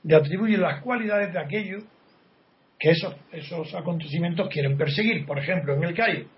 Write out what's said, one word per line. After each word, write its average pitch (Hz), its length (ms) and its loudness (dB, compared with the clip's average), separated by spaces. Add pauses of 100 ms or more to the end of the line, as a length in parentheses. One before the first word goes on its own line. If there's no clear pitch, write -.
de 156 120 4
atribuyen 190 460 4
las 147 220 0
cualidades 208 500 -2
de 175 80 -4
aquello 190 380 -6 (1000)
que 151 120 6
esos, 170 260 0 (160)
esos 160 420 -10
acontecimientos 165 760 -2
quieren 139 260 0
perseguir. 160 480 0
Por 143 140 -6
ejemplo, 143 360 -2
en 156 100 2
el 170 100 -2
Cairo 208 320 0 (120)